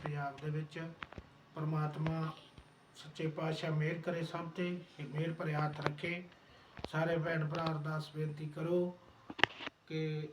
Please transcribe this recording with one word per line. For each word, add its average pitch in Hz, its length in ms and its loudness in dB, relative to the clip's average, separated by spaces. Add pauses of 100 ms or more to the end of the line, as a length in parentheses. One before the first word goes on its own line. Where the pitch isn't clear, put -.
ਪੰਜਾਬ 143 380 -2
ਦੇ 156 80 -2
ਵਿੱਚ। 156 300 -2 (760)
ਪ੍ਰਮਾਤਮਾ 156 760 0 (680)
ਸੱਚੇ 160 320 -4
ਪਾਤਸ਼ਾਹ 160 420 0
ਮਿਹਰ 156 300 4
ਕਰੇ 170 240 0
ਸਭ 170 240 -4
ਤੇ, 180 200 0 (280)
ਤੇ 151 80 -6
ਮਿਹਰ 160 280 0
ਭਰਿਆ 156 260 0
ਹੱਥ 147 220 2
ਰੱਖੇ। 170 420 -2 (680)
ਸਾਰੇ 165 260 6
ਭੈਣ 160 300 4
ਭਰਾ 165 180 2
ਅਰਦਾਸ 156 500 0
ਬੇਨਤੀ 151 340 -2
ਕਰੋ 175 480 2 (880)
ਕਿ 156 460 0